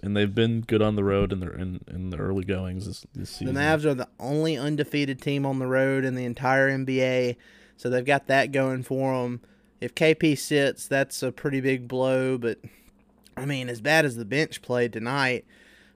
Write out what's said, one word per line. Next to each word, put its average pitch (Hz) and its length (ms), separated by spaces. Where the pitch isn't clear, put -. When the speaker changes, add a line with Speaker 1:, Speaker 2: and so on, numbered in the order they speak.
Speaker 1:
and 101 120
they've 104 160
been 113 280
good 107 220
on 107 120
the 104 80
road 98 300
in 95 80
the, 90 120
in, 92 360
in 92 220
the 87 80
early 98 260
goings 92 420
this, - 260
this 95 180
season. 131 260
Speaker 2:
The 139 40
Mavs 151 240
are 147 100
the 123 140
only 151 360
undefeated 143 640
team 143 240
on 135 140
the 127 80
road 135 380
in 131 100
the 127 100
entire 135 440
N 135 160
B 131 180
A, 127 340
so - 140
they've 127 140
got 139 240
that 135 240
going 131 320
for 135 300
'em. 123 260
If - 140
K 160 200
P 156 200
sits, 139 520
that's 135 360
a 127 100
pretty 135 300
big 131 260
blow, 131 480
but, 117 220
I 131 120
mean, 131 240
as 117 100
bad 151 240
as 131 100
the 117 120
bench 143 340
played 123 320
tonight, 127 540